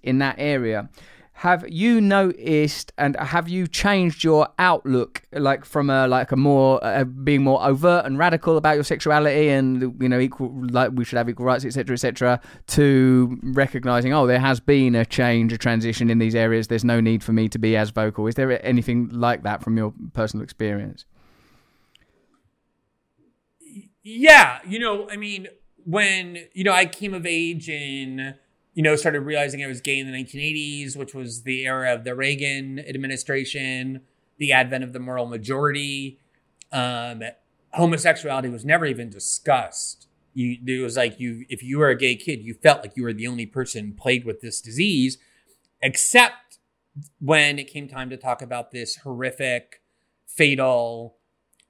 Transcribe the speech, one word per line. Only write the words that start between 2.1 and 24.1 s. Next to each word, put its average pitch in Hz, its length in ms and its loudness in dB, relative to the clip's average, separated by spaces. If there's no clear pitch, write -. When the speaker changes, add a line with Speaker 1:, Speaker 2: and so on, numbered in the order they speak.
Speaker 1:
and 143 200 0
have 170 320 -2
you 180 180 -2
changed 190 560 0
your 156 340 4
outlook, 139 640 0
like, 139 320 0
from 143 260 0
a, 135 160 4
like, 127 240 0
a 135 60 0
more, 135 480 6
uh, 113 180 0
being 135 400 0
more 131 180 4
overt 147 460 4
and 135 100 -4
radical 165 400 2
about 151 200 4
your 147 80 0
sexuality 151 640 2
and, 127 520 0
you 127 80 2
know, 127 120 2
equal, 131 340 -2
like, 123 240 0
we 120 100 -2
should 123 120 -6
have 120 120 0
equal 120 160 -6
rights, 127 200 0
et 117 80 -6
cetera, 135 220 -4
et 120 40 -2
cetera, 123 420 0
to 131 760 4
recognizing, 127 680 0
oh, 143 160 4
there 123 100 4
has 131 220 2
been 135 340 4
a 113 100 2
change, 117 480 2
a 113 60 -6
transition 117 500 0
in 117 120 2
these 110 160 0
areas. 113 320 2
There's 117 160 0
no 117 160 2
need 113 240 2
for 113 80 -4
me 110 160 2
to 120 100 -6
be 110 180 2
as 107 140 0
vocal. 107 380 -2
Is 117 80 -4
there 131 280 0
anything 120 440 0
like 120 340 -2
that 104 180 -6
from 110 160 -2
your 107 160 -2
personal 107 320 -4
experience? 104 600 -8
Speaker 2:
Yeah, 226 600 8